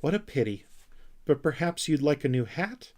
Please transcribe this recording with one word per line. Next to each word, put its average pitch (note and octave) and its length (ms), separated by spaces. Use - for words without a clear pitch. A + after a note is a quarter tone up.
What D3+ 120
a G#3 60
pity. A2 460
But D3 160
perhaps E3+ 460
you'd D3+ 140
like D3 220
a D3 60
new B2+ 160
hat? G3 520